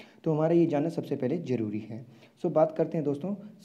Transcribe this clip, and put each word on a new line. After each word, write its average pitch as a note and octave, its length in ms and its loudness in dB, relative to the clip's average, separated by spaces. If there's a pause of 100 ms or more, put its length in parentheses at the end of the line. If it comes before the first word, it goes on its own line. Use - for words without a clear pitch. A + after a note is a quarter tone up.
(240)
तो D#3+ 100 2
हमारा D#3+ 220 4
ये E3+ 100 8
जानना D#3 240 0
सबसे D3+ 260 -4
पहले C3 220 -2
ज़रूरी A2+ 420 -2
है। A2+ 260 -12 (380)
So, F3 80 0
बात D#3 260 4
करते D#3+ 200 0
हैं C#3+ 80 -2
दोस्तों C#3+ 280 -2 (320)